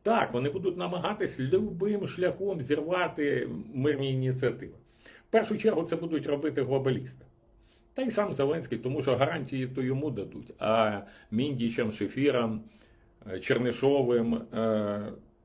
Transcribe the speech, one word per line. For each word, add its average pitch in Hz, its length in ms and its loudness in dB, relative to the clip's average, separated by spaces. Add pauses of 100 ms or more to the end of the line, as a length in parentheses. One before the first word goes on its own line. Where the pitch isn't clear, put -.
Так, 220 320 2
вони 131 160 0
будуть 180 280 -2
намагатись 180 640 -2
любим 190 680 0
шляхом 180 540 -2
зірвати 147 880 0 (240)
мирні 135 400 2
ініціативи. 131 600 0 (300)
В - 280 -14
першу 214 260 4
чергу 196 260 2
це 165 120 -2
будуть 160 320 -2
робити 143 360 0
глобалісти. 131 640 0 (680)
Та 254 80 -4
й 254 100 0
сам 202 220 0
Зеленський, 139 440 0
тому 139 240 -2
що 131 140 2
гарантії 139 520 0
то 135 140 -6
йому 135 300 -2
дадуть, - 480 -8
а 107 420 4 (300)
Міндічам, 117 600 0
Шефірам, 117 680 0 (680)
е, 95 80 -4
Чернишовим, 120 960 2
е, 107 800 -2 (320)